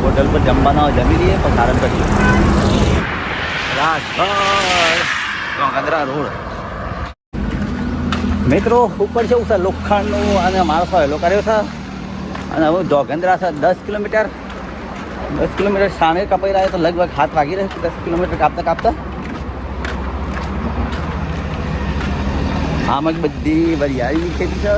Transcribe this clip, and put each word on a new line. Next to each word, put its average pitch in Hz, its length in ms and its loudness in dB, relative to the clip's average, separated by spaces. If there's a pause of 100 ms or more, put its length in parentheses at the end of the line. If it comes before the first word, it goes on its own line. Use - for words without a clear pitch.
હોટલ 139 300 4
પર 151 60 2
જમવાના 139 420 4
હોય, 143 100 4
જમી - 260 4
લઈએ, 180 200 4
પછી - 200 2
આરામ 123 200 2
કરીએ. - 280 0 (1700)
રાજગઢ, 160 500 0 (1300)
ધ્રાંગધ્રા 143 460 0
રોડ. 131 460 -4 (2000)
મિત્રો, 208 520 4
ઉપર 214 260 0
છે, 226 80 2
ઉપર 220 240 2
લોખંડનું 202 840 2
અને 185 180 2
મારો 165 240 2
સોયલો 151 320 2
કર્યો 175 240 2
છે. 214 160 2 (960)
અને 160 120 2
હવે 175 160 2
ધોગંદ્રા 147 540 2
છે 180 140 0
દસ 151 240 2 (100)
કિલોમીટર. 208 400 -2 (1120)
દસ 156 80 0 (100)
કિલોમીટર 196 320 2 (100)
સામે 170 260 2
કપાઈ 190 260 0
રહ્યા 190 160 2
તો 185 100 -2
લગભગ 175 400 2
હાથ 151 180 2
વાગી 156 200 0
રહે 196 120 -2
છે - 140 -8
દસ 170 80 -2 (160)
કિલોમીટર 170 300 -2
કાપતા 160 260 0
કાપતા. 165 320 0 (4000)
આમ 147 200 2
જ 160 80 -2
બધી 156 560 2
વરિયાળીની 143 540 0
ખેતી 180 300 -2
છે. 202 180 2